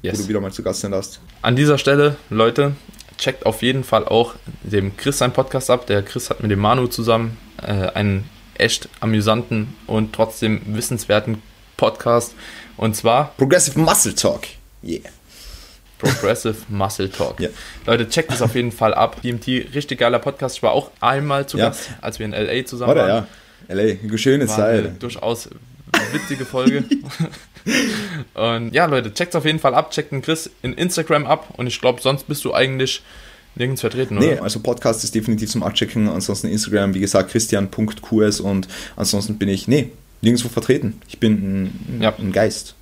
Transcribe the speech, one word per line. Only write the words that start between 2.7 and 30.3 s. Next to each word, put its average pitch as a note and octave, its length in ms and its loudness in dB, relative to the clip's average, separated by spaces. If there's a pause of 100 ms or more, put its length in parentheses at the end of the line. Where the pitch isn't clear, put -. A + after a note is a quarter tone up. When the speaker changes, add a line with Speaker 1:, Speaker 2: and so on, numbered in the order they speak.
Speaker 1:
checkt - 280 -2
auf A2 160 0
jeden C3 220 2
Fall G#2+ 200 2
auch - 300 2 (300)
dem G2 320 0
Chris C#3+ 220 -2
seinen A#2+ 140 2
Podcast C3 380 0
ab. B2 160 2
Der G2+ 160 2
Chris - 260 -8
hat - 140 -4
mit G#2+ 80 2
dem G2 80 2
Manu A#2+ 300 4
zusammen, A2+ 480 0 (260)
äh, - 80 -4
einen G2+ 540 0 (340)
echt - 300 0 (100)
amüsanten A2 680 0 (180)
und A2 260 0
trotzdem A2 540 0
wissenswerten G#2+ 760 -2 (360)
Podcast. A#2 580 0 (420)
Und G#2+ 200 0
zwar B2+ 420 2
Speaker 2:
Progressive C#3+ 400 4
Muscle D#3+ 360 2
Talk. - 280 0 (400)
Yeah. E2 200 -8 (960)
Speaker 1:
Progressive A#2 580 0 (120)
Muscle G2 420 -2
Talk. - 280 -4
Speaker 2:
Ja. F2 120 -2 (360)
Speaker 1:
Leute, A2+ 220 2
checkt D#3+ 240 -2
es A#2+ 100 -2
auf A2+ 140 0
jeden A#2+ 160 0
Fall G#2+ 200 2
ab. - 300 2
D B2 80 -4
M A#2 100 -4
T, B2+ 320 -2
richtig C#3+ 280 -4
geiler A#2+ 180 4
Podcast. - 380 -6
Ich - 80 -16
war A2+ 80 4
auch - 180 0 (100)
einmal C#3 460 0
zu - 120 -6
Speaker 2:
Ja. A2 100 4
Speaker 1:
Gast, - 220 -10 (100)
als A#2 180 -10
wir A2 80 -8
in - 60 -8
L G#2+ 180 -2
A B2+ 160 -2
zusammen A#2+ 240 -2
Speaker 2:
Oder D3+ 160 6
Speaker 1:
waren. G#2+ 200 2 (420)
Speaker 2:
ja. F2+ 80 -8
L - 20 -2
A, G#2 300 2
eine A2 100 -2
schöne C#3 300 4
Speaker 1:
War G#2+ 80 0
Speaker 2:
Zeit. A2 300 4
Speaker 1:
eine F#2+ 120 -8
durchaus A#2 500 -6 (640)
witzige C#3 340 -6
Folge. C3 420 0
<laughs> F#3+ 1500 -4
Und A#2 400 -2
ja, E3 120 4
Leute, B2+ 260 0
checkt's F3 240 -4
auf D3 80 -2
jeden D#3 140 2
Fall C#3 160 2
ab. D#3 160 2
Checkt - 220 -6
den C3+ 100 -4
Chris D#3+ 260 -2 (140)